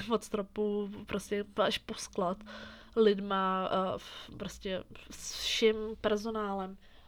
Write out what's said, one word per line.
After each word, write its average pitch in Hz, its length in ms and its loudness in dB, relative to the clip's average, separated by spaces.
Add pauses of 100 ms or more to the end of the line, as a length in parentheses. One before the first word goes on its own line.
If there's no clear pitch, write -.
<laughs> 226 60 -4
od 214 120 2
stropu, 208 680 -2 (140)
prostě 208 400 -2 (120)
až 214 200 4
po - 160 -10
sklad 190 440 -2 (580)
lidma, 196 760 4
eh, 190 260 2
v-, - 400 -14
prostě - 460 -6 (280)
s - 220 -10 (100)
vším 220 320 6 (260)
personálem. 208 760 0 (300)